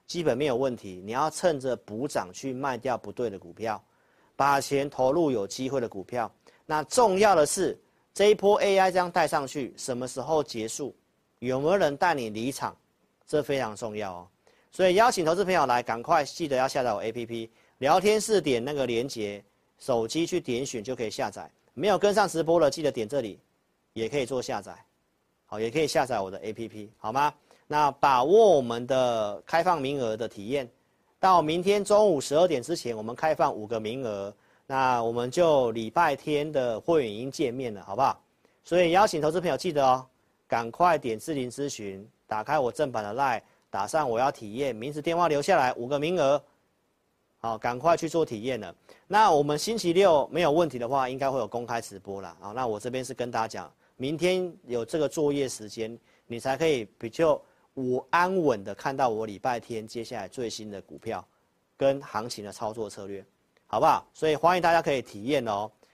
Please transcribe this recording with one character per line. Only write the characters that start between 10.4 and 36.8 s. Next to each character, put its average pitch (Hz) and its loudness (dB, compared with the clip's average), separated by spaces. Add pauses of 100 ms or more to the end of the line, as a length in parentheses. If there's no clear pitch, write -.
结 110 -6
束？ 120 -8 (460)
有 127 -2
没 151 0
有 202 2
人 151 2
带 175 2
你 120 -4
离 110 -4
场？ 104 -6 (500)
这 151 0
非 139 -2
常 110 -4
重 107 -10
要 104 -6
哦。 87 -16 (440)
所 185 2
以 180 4
邀 226 6
请 196 -2
投 160 2
资 190 0
朋 185 0
友 156 4
来， 123 2
赶 117 -6
快 156 2
记 156 -6
得 139 0
要 127 2
下 131 -2
载 117 0
我 90 -4
A 110 -4
P 117 -8
P， 113 -8 (280)
聊 151 4
天 208 2
室 208 2
点 127 0
那 143 -6
个 139 -2
连 120 -2
结， 101 -8 (360)
手 117 0
机 160 0
去 175 -2
点 127 -4
选 117 -8
就 127 -6
可 120 -6
以 107 -4
下 110 -6
载。 85 -16 (240)
没 151 -4
有 196 4
跟 202 4
上 202 4
直 160 -2
播 165 4
的， 147 6
记 156 -6
得 139 2
点 113 -4
这 135 -2
里， 101 -10 (540)
也 110 -4
可 143 -2
以 127 0
做 127 -4
下 117 -6
载。 92 -16 (720)
好， 104 -12
也 113 -2
可 131 -2
以 151 0
下 147 0
载 120 -2
我 95 -4
的 98 -12
A 107 -10
P 113 -10
P， 107 -14
好 107 -8
吗？ 139 0 (340)
那 147 2
把 131 4
握 208 8
我 147 6
们 120 -4
的 117 0
开 165 0
放 170 2
名 139 -4
额 110 -2
的 110 -6
体 104 -12
验， 127 -4 (500)
到 185 6
明 156 0
天 202 2
中 208 6
午 143 2
十 - -2
二 180 6
点 135 0
之 160 -4
前， 120 -6
我 107 -8
们 117 -8
开 156 0
放 143 2
五 104 -10
个 113 -4
名 113 -6
额， 101 -6 (320)
那 127 2
我 117 0
们 120 -2
就 143 4
礼 110 -6
拜 160 2
天 147 -2
的 123 -2
会 156 2